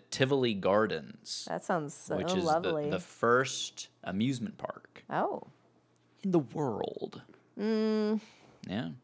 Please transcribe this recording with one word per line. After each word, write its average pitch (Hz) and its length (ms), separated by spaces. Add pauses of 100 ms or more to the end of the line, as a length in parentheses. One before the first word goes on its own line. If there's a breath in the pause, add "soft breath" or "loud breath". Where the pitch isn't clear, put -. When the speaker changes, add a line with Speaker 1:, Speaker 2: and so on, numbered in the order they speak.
(100)
Speaker 1:
Tivoli 131 440
Gardens, 92 960
Speaker 2:
That - 160
sounds 160 300
so - 220
Speaker 1:
which 175 180
is 190 80
Speaker 2:
lovely. 165 440
Speaker 1:
the, 185 100
the 175 40
first - 880 (140)
amusement 113 560
park - 500
Speaker 2:
Oh. 220 360 (800)
Speaker 1:
in 196 80
the 170 80
world. - 840 (360)
Speaker 2:
Mm. 214 640 (480 soft breath)
Speaker 1:
Yeah, 120 200 (160)